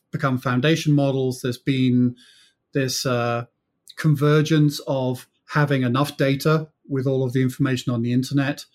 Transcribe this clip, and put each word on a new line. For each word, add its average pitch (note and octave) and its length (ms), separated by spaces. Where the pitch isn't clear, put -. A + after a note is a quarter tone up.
become B2+ 280
foundation D3 560
models. C3+ 480
There's B2 160
been B2+ 580
this, C3+ 340
uh, A#2+ 380
convergence D3+ 920
of B2+ 400
having C#3+ 340
enough C3 340
data D3+ 520
with C3+ 160
all C3+ 200
of A#2+ 80
the C3 100
information C3 500
on A#2 100
the A#2+ 100
internet, C3+ 520